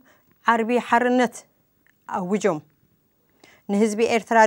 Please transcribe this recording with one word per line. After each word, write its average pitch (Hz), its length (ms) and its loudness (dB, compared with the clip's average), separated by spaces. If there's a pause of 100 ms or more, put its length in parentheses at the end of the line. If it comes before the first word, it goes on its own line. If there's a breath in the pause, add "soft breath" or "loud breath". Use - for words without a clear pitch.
(460 soft breath)
ዓርቢ 226 240 0 (120)
ሓርነት 247 560 0 (720)
ኣውጆም። 185 500 -4 (1080 soft breath)
ንህዝቢ 208 380 0
ኤርትራ 233 400 0